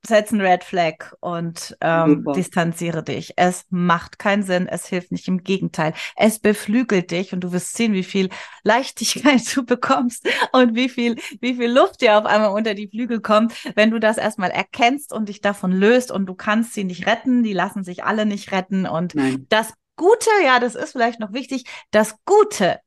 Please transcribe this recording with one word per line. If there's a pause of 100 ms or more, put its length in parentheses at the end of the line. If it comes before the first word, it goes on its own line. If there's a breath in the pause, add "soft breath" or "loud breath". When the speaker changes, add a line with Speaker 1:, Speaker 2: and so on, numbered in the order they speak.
Speaker 1:
setz
ein
Red
Flag
und,
ähm,
Speaker 2:
Super.
Speaker 1:
distanziere
dich.
Es
macht
keinen
Sinn,
es
hilft
nicht,
im
Gegenteil. (220 loud breath)
Es
beflügelt
dich
und
du
wirst
sehen,
wie
viel (360 loud breath)
Leichtigkeit
<laughs>
du
bekommst (220 loud breath)
und
wie
viel, (240 loud breath)
wie
viel
Luft
dir
auf
einmal
unter
die
Flügel
kommt, (220 loud breath)
wenn
du
das
erstmal
erkennst
und
dich
davon
löst.
Und
du
kannst
sie
nicht
retten,
die
lassen
sich
alle
nicht
retten.
Und
Speaker 2:
Nein.
Speaker 1:
das (220)
Gute, (120)
ja,
das
ist
vielleicht
noch
wichtig, (280 loud breath)
das
Gute